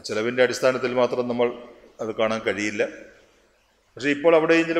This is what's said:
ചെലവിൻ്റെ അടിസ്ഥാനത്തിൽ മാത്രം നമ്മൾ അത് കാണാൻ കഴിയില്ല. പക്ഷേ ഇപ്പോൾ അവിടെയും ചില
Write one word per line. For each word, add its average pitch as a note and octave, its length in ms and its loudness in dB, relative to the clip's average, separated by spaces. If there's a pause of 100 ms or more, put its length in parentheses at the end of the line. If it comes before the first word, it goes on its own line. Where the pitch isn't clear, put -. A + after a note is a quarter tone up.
ചെലവിൻ്റെ A#2 380 0
അടിസ്ഥാനത്തിൽ B2 460 0 (100)
മാത്രം B2 300 0
നമ്മൾ A#2+ 160 2 (540)
അത് A2 180 -6
കാണാൻ A2 280 0
കഴിയില്ല. G#2 360 -2 (1080)
പക്ഷേ B2 220 -4
ഇപ്പോൾ D#3+ 240 2
അവിടെയും D#3+ 320 2
ചില E3 80 0